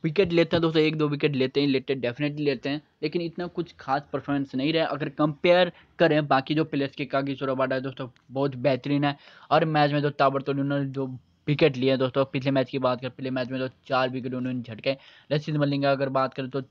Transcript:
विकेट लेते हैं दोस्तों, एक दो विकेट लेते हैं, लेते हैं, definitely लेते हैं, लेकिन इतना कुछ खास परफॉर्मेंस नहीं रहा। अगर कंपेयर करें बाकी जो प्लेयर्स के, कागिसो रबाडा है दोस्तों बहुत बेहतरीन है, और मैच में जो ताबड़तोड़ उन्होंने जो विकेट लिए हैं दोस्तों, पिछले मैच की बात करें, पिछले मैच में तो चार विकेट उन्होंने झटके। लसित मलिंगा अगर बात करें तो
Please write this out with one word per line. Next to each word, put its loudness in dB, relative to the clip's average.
विकेट 2
लेते 2
हैं 2
दोस्तों, 2
एक 2
दो 0
विकेट 0
लेते 0
हैं, 2
लेते 0
हैं, -4
definitely -4
लेते -2
हैं, -6
लेकिन -2
इतना -8
कुछ -8
खास -2
परफॉर्मेंस -4
नहीं 0
रहा। 2
अगर -4
कंपेयर 4
करें 4
बाकी 2
जो 2
प्लेयर्स -4
के, -6
कागिसो -4
रबाडा 0
है -2
दोस्तों -8
बहुत -2
बेहतरीन 0
है, 0
और 4
मैच 4
में 0
जो 2
ताबड़तोड़ 0
उन्होंने -2
जो -6
विकेट 4
लिए 2
हैं 4
दोस्तों, 2
पिछले -2
मैच 0
की -4
बात 0
करें, -8
पिछले -8
मैच -4
में -6
तो -2
चार 0
विकेट -6
उन्होंने -4
झटके। -4
लसित -2
मलिंगा 2
अगर 0
बात 0
करें -8
तो -6